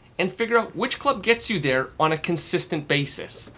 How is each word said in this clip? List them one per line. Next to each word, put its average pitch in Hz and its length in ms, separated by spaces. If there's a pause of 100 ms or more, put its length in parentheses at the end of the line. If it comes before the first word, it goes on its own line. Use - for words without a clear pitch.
(200)
and 185 120
figure 226 280
out - 160
which 233 240
club 254 240
gets 233 260
you 214 100
there 131 300 (100)
on 156 120
a 160 60
consistent 156 680
basis. - 720